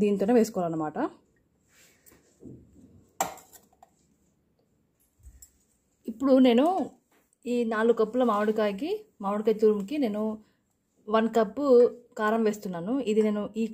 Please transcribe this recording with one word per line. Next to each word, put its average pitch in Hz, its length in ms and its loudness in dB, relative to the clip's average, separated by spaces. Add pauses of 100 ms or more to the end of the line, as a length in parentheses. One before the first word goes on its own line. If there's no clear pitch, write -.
దీంతోనే 202 360 0
వేసుకోవాలన్నమాట. 165 580 -4 (4000)
ఇప్పుడు 269 240 2 (140)
నేను 254 180 4 (840)
ఈ - 20 -2 (160)
నాలుగు 226 280 2
కప్పుల 226 300 0
మామిడికాయకి, 214 600 -2 (340)
మామిడికాయ 214 380 -2
తురుముకి 214 420 0
నేను 208 180 -4 (920)
వన్ 220 120 2 (120)
కప్పు 226 260 -2 (560)
కారం 220 280 0
వేస్తున్నాను. 190 460 -6 (180)
ఇది 214 140 2
నేను 208 160 -2 (200)
ఈ - 20 0 (100)